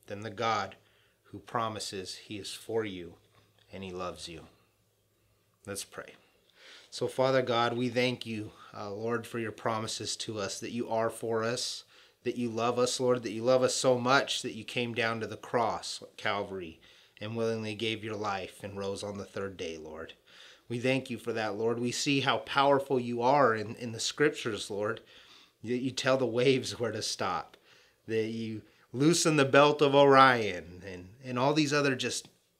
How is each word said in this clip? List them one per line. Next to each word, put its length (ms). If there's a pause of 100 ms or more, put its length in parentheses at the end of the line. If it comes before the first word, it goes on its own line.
than 140
the 100
God 460 (480)
who 160
promises 800
he 200
is 160
for 320
you 300 (600)
and 80
he 80
loves 380
you. 120 (1300)
Let's 160
pray. 300 (760)
So, 180
Father 340
God, 340
we 140
thank 360
you, 260 (240)
uh, 140
Lord, 380
for 100
your 140
promises 680
to 220
us, 220
that 100
you 180
are 200
for 340
us, 400 (400)
that 140
you 120
love 300
us, 220
Lord, 220
that 100
you 100
love 200
us 120
so 240
much 440
that 120
you 80
came 300
down 260
to 80
the 80
cross 680
at 140
Calvary 640 (400)
and 160
willingly 400
gave 280
your 120
life 480
and 140
rose 260
on 140
the 80
third 320
day, 200
Lord. 360 (560)
We 100
thank 300
you 80
for 160
that, 240
Lord. 200
We 140
see 300
how 180
powerful 580
you 240
are 320
in, 220
in 160
the 80
scriptures, 720
Lord, 300 (600)
that 140
you 140
tell 260
the 80
waves 540
where 140
to 80
stop, 560 (500)
that 200
you 340 (320)
loosen 420
the 80
belt 380
of 120
Orion 960
and, 200 (160)
and 120
all 160
these 200
other 220
just 340 (300)